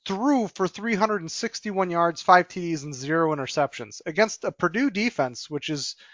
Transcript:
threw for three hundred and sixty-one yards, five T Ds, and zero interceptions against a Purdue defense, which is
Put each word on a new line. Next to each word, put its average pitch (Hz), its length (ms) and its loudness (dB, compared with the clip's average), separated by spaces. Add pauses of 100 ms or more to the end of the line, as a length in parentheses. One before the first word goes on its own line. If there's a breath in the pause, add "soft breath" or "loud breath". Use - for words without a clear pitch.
threw 233 440 2
for 190 180 -2
three 220 280 -2
hundred 208 260 2
and 160 100 -8
sixty-one 190 580 -2
yards, 170 320 2
five 180 280 6
T 190 100 -8
Ds, 165 240 -4
and 147 100 -10
zero 156 400 0
interceptions 131 720 -4
against 202 380 0
a 202 80 -2
Purdue 208 380 0
defense, 180 600 -2
which 151 200 -6
is 143 260 -6 (180 soft breath)